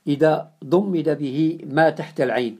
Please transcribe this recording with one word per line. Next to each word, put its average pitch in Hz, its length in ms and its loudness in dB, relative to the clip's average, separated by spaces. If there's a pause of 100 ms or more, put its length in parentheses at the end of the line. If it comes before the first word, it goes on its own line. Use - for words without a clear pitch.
إذا 151 440 2 (140)
ضمد 170 440 0
به 151 480 -2 (140)
ما 156 180 4
تحت 156 320 -6
العين، 120 380 -2